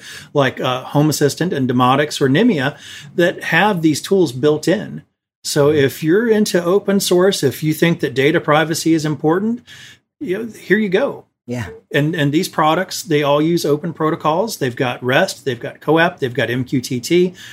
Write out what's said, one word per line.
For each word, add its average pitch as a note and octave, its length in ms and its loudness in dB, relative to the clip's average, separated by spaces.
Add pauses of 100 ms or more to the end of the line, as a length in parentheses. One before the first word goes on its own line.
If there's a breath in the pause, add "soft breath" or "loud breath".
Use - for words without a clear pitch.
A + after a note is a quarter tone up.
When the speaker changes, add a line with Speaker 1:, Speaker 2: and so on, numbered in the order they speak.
(320 loud breath)
Speaker 1:
like, C3+ 280 2
uh, B2+ 240 -2
Home D3+ 260 2
Assistant D3+ 420 0
and C3 160 -2
Demotics C3 520 2
or C#3 80 2
Nimia D3+ 500 2 (380 loud breath)
that F3 280 0
have F3 380 2
these D#3 180 2
tools F3+ 300 0
built D3 380 0
in. D#3+ 340 -4 (400)
So D3 280 2
if C#3 320 0
you're G3 260 2
into G#3 340 2
open G3 380 2
source, F#3+ 420 2
if C#3 220 -2
you D#3 100 0
think E3+ 260 0
that C3 140 -4
data D3 260 2
privacy D#3+ 540 0
is D3+ 100 -2
important, F3 580 -2 (580 loud breath)
you G3+ 180 -6
know, A3+ 140 -10
here - 260 0
you G#3+ 100 0
go. G#3 360 -2 (240)
Speaker 2:
Yeah. A#2+ 220 -8 (240)
Speaker 1:
And, D3+ 220 0
and C#3+ 160 0
these F3+ 160 0
products, E3 560 -2
they D3+ 180 0
all C#3+ 180 2
use E3 240 0
open D3 280 -2
protocols. D#3+ 640 -2
They've B2+ 180 -4
got B2+ 260 -4
rest, C#3 440 0
they've A#2+ 160 -4
got C3 200 -12
coap, E3 380 2
they've A#2+ 160 -4
got A#2+ 160 -2
M B2 140 -2
Q C3 160 -2
T A#2+ 180 -6
T. F3+ 360 0 (180 loud breath)